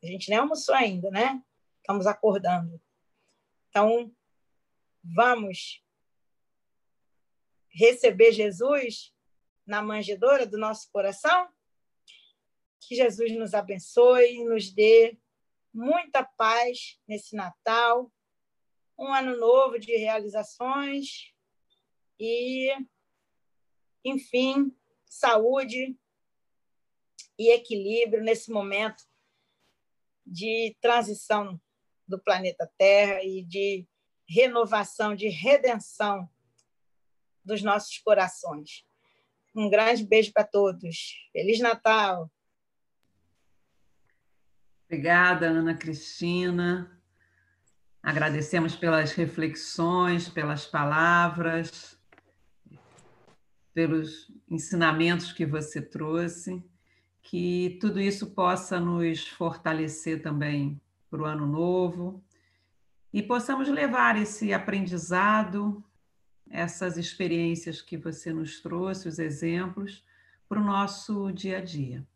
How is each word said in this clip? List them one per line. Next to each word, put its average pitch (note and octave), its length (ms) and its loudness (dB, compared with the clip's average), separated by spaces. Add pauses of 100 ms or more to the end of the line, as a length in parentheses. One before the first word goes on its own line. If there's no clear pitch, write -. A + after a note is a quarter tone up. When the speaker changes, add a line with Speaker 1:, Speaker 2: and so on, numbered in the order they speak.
Speaker 1:
A - 20 -16
gente F3+ 240 -10
nem G#3+ 80 2
almoçou D4 380 0
ainda, G3 340 0
né? B3+ 320 0 (380)
Estamos G3+ 260 -2
acordando. F#3 760 0 (880)
Então, A3+ 440 2 (880)
vamos G3+ 800 0 (1900)
receber A3+ 640 6
Jesus A3 800 -2 (520)
na G#3 160 -4
manjedoura G#3+ 640 2
do G#3 120 -8
nosso G#3+ 340 -6
coração? D4+ 560 0 (1300)
Que - 140 -12
Jesus A#3 420 -4
nos G#3+ 160 -8
abençoe A#3+ 800 4
e A#3 100 -8
nos G#3+ 260 -2
dê A3+ 460 8 (560)
muita C#4 500 0
paz A#3+ 840 -2
nesse G#3+ 280 -12
Natal, A#3 760 0 (840)
um C4+ 140 -6
ano C4 260 0
novo A#3+ 420 4
de A3+ 160 -4
realizações A3+ 1400 -4 (840)
e, B3 500 -2 (1300)
enfim, C4+ 720 0 (300)
saúde B3+ 920 0 (1400)
e A3+ 120 6
equilíbrio A3 680 2
nesse A3+ 300 -2
momento G#3 520 -4 (1200)
de A3 540 -4
transição G#3 800 0 (480)
do F#3 120 -8
planeta F#3 580 -2
Terra G3 460 6
e F#3+ 200 -8
de F#3+ 440 -4 (420)
renovação, G#3+ 880 2
de G3+ 120 -6
redenção G#3 1000 0 (1120)
dos G3+ 180 -6
nossos G#3 360 -2
corações. F3+ 880 -2 (680)
Um G#3+ 160 -2
grande A3 360 4
beijo G#3+ 260 4
pra G#3+ 120 2
todos. F#3 920 -2
Feliz G#3+ 260 0
Natal! A3 720 2 (2500)
Speaker 2:
Obrigada, E3+ 600 2
Ana E3 280 0
Cristina. F3 1300 -4 (1000)
Agradecemos D#3 720 -2
pelas D#3 360 2
reflexões, E3+ 1160 -2
pelas D3+ 360 -6
palavras, E3 1300 0 (1700)
pelos D#3+ 580 -2 (180)
ensinamentos E3 840 0
que E3 120 -2
você D3+ 360 -6
trouxe. E3+ 840 -6 (600)
Que F3+ 540 -4
tudo G3 220 -2
isso G3 300 -4
possa F#3 500 -2
nos E3+ 480 -2
fortalecer D#3+ 920 -6
também D3 580 -4 (300)
pro D#3 140 -8
ano D3+ 240 -4
novo F3 760 -2 (920)
e G#3 100 -2
possamos C4 460 -2
levar A#3+ 480 2
esse G#3+ 360 -2
aprendizado, G3 1300 -2 (680)
essas E3+ 480 -6
experiências E3+ 840 -4
que - 140 -14
você D#3+ 380 -10
nos D#3+ 260 -8
trouxe, F#3 480 -6
os D#3+ 120 -10
exemplos, E3+ 840 -6 (440)
pro G#3 120 -2
nosso G3 680 -2
dia F#3+ 280 -6
a - 20 -10
dia. C#3 440 -10 (100)